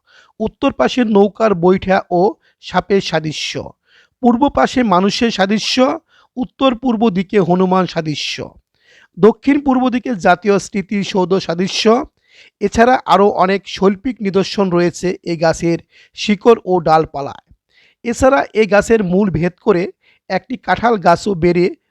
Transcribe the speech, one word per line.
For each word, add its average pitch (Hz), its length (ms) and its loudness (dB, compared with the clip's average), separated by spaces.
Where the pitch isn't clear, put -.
উত্তর 220 340 -2
পাশে 247 300 0
নৌকার 208 520 2
বৈঠা 185 540 0
ও 185 240 0
সাপের 185 420 -2
সাদৃশ্য, 156 680 -6
পূর্ব 240 280 2
পাশে 247 340 0
মানুষের 208 480 0
সাদৃশ্য, 254 680 0
উত্তর 254 400 -2
পূর্ব 226 340 0
দিকে 190 300 -2
হনুমান 185 480 2
সাদৃশ্য, - 680 -8
দক্ষিণ 262 420 2
পূর্ব 254 280 0
দিকে 247 260 -4
জাতীয় 185 440 2
স্মৃতিসৌধ 190 760 -4
সাদৃশ্য। 175 720 0
এছাড়া 233 460 2
আরও 196 240 4
অনেক 190 360 0
শৈল্পিক 208 560 -2
নিদর্শন 196 480 -2
রয়েছে 175 540 -2
এই 170 140 -6
গাছের 165 420 0
শিকড় 226 520 2
ও 185 140 0
ডালপালায়। 151 760 -2
এছাড়া 262 500 0
এই 220 120 2
গাছের 202 380 2
মূল 185 260 0
ভেদ 165 320 -2
করে 196 300 0
একটি 190 280 -6
কাঁঠাল 214 400 0
গাছও 180 360 0
বেড়ে 175 420 0